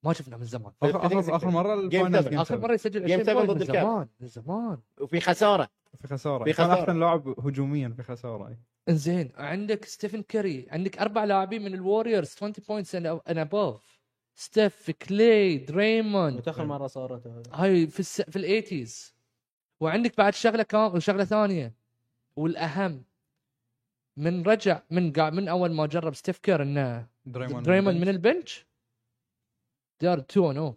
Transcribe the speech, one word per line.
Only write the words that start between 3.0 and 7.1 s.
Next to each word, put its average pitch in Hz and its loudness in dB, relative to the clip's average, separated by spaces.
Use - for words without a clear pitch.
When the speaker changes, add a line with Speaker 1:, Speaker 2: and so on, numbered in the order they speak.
Speaker 3:
Game 175 0
Speaker 1:
عشرين 208 4
Speaker 3:
seven 214 2
Speaker 1:
بوينت 214 4
من - 2
Speaker 3:
ضد 151 -2
الكاف. 180 0
Speaker 1:
زمان، 202 0
من 123 -14
زمان. 170 -8
Speaker 3:
وفي 160 -2
خسارة. 180 4
Speaker 2:
في - -18
خسارة. 139 -4
Speaker 3:
في 151 2
Speaker 2:
كان 165 4
Speaker 3:
خسارة. 180 4
Speaker 2:
أحسن 165 0
لاعب 165 0